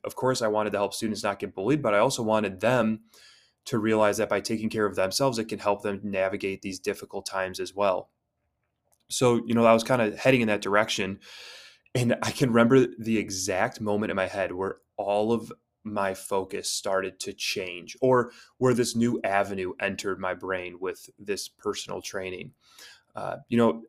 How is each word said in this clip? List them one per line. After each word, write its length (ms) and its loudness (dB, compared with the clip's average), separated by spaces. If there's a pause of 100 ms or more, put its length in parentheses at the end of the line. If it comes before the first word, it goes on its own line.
of 100 -8
course, 280 0
I 60 2
wanted 240 0
to 60 -2
help 140 0
students 300 -4
not 160 -2
get 160 -8
bullied, 260 0
but 140 2
I 60 6
also 220 2
wanted 380 0
them 440 2 (600)
to 120 -2
realize 400 4
that 100 0
by 120 0
taking 280 -4
care 160 0
of 100 0
themselves, 440 0
it 100 -4
can 100 -6
help 220 0
them 220 -4
navigate 580 -4
these 180 -8
difficult 460 -8
times 340 -6
as 160 -8
well. 360 0 (960)
So, 380 2
you 80 -2
know, 100 4
I 80 10
was 100 6
kinda 360 2
heading 240 4
in 60 2
that 120 0
direction. 580 0 (760)
And 280 2
I 80 -2
can 200 0
remember 360 8 (120)
the 180 -2
exact 640 -2
moment 300 0
in 60 -2
my 100 0
head 260 -2
where 280 -6 (180)
all 340 2
of 180 -2 (320)
my 300 -2
focus 560 -6
started 520 -4
to 120 -10
change, 680 -8
or 300 4 (260)
where 160 4
this 200 0
new 300 2
avenue 560 0
entered 400 -4
my 140 -2
brain 440 -8
with 300 -8 (100)
this 300 -6
personal 540 -6
training. 500 -8 (640)
Uh, 200 -6 (120)
you 80 2
know, 320 4